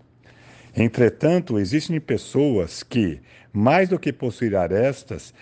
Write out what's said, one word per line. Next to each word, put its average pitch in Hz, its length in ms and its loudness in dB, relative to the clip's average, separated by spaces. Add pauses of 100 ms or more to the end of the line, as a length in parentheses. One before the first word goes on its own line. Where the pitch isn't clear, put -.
(760)
Entretanto, 123 840 2
existem 147 400 -2
pessoas 120 840 -2
que, 90 380 -2 (340)
mais 151 360 2
do 180 100 0
que 147 120 -4
possuir 117 440 -4
arestas, 95 760 -2 (100)